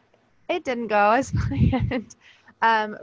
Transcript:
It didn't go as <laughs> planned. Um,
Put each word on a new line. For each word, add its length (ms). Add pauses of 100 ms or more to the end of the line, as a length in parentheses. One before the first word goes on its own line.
(500)
It 140
didn't 240
go 240
as 200
<laughs> 160
planned. 680 (460)
Um, 420